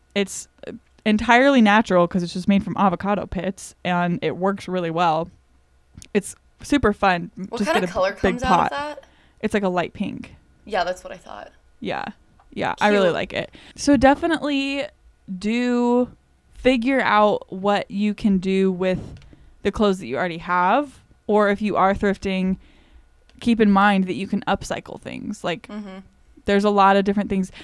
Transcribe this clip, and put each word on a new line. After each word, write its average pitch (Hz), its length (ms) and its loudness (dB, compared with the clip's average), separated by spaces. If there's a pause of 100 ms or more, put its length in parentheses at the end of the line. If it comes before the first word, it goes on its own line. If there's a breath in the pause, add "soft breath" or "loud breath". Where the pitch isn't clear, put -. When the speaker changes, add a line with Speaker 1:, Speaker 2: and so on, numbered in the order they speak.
(160)
Speaker 1:
it's - 320 -6 (580)
entirely 240 560 4
natural 202 460 4
'cause 180 160 -2
it's 170 100 -8
just 180 140 -6
made 196 160 4
from - 140 -8
avocado 190 480 0
pits, - 580 -8
and 175 380 -2
it 160 160 -2
works 190 320 -2
really 180 220 -4
well. 165 380 0 (840)
It's - 220 -2 (280)
super 208 300 0
fun. 180 380 -2 (180)
Speaker 2:
What 233 100 -8
Speaker 1:
Just 214 120 -2
Speaker 2:
kinda 330 100 0
Speaker 1:
get 180 80 -2
a - 40 -14
Speaker 2:
color 196 200 0
Speaker 1:
big - 80 -16
Speaker 2:
comes 247 220 -2
out 262 60 -2
Speaker 1:
pot. 175 160 4
Speaker 2:
of - 60 -2
that? 285 320 -10 (380 soft breath)
Speaker 1:
It's, 214 120 -4
like, 202 100 -2
a 190 60 0
light 180 240 -4
pink. - 420 -10 (300)
Speaker 2:
Yeah, 202 180 -4
that's 185 200 -8
what 190 100 -14
I 185 40 -18
thought. - 340 -18 (280)
Speaker 1:
Yeah. - 260 -8 (480)
Yeah, - 280 -6
I 208 80 2
really 202 160 2
Speaker 2:
Cute. 165 80 2
Speaker 1:
like - 200 -6
it. - 180 -6 (240 loud breath)
So 285 200 2
definitely 277 920 0 (520)
do 240 720 0 (440)
figure 262 480 2
out 208 520 2
what 196 360 -2
you 208 240 -2
can 196 260 2
do 190 320 2
with 185 480 -4 (440 soft breath)
the 254 80 0
clothes 202 280 2
that 151 80 -12
you 123 100 -4
already 170 220 -4
have, 185 600 0 (280)
or 208 220 2
if 202 120 -2
you 208 160 -2
are 190 160 4
thrifting, 190 640 -2 (800 soft breath)
keep 226 220 2
in 208 100 6
mind 196 340 4
that 185 100 -6
you 190 120 -8
can 202 140 -4
upcycle - 580 -6
things. - 440 -12
Like, 170 240 -6
Speaker 2:
Mm-hmm. 202 320 -14 (460)
Speaker 1:
there's 202 200 2
a 214 40 4
lot 196 280 6
of 196 80 2
different 202 240 -2
things. 190 220 -2 (120 loud breath)